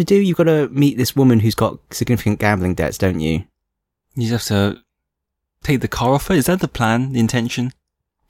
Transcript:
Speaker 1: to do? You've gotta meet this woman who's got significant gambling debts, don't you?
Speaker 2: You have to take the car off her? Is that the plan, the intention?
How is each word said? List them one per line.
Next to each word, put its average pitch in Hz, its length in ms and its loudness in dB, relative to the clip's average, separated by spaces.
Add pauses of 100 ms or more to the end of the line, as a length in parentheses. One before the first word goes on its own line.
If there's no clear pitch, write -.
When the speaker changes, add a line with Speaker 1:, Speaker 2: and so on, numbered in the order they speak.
Speaker 1:
to 196 80 2
do? 202 60 6
You've 185 160 0
gotta 156 340 2
meet 139 260 2
this 123 200 -2
woman 127 240 6
who's 107 140 2
got - 240 -2 (140)
significant 110 480 -2
gambling 92 340 0
debts, 85 240 -4
don't 92 220 0
you? 78 240 -2 (680)
Speaker 2:
You 117 180 -4
have 117 120 -2
to 101 380 0 (800)
take 135 180 0
the 113 80 -4
car 120 260 0
off - 140 -2
her? 196 60 0
Is 147 120 2
that 185 140 0
the 156 80 -2
plan, 120 440 -2
the 120 80 0
intention? 120 520 -2 (580)